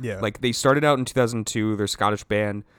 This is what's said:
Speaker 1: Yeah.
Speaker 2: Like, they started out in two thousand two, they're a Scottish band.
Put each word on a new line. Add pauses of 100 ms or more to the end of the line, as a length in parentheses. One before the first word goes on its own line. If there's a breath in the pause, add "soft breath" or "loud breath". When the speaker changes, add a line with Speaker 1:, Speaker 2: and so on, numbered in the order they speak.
Speaker 1:
Yeah.
Speaker 2:
Like,
they
started
out
in
two
thousand
two,
they're
a
Scottish
band. (140 soft breath)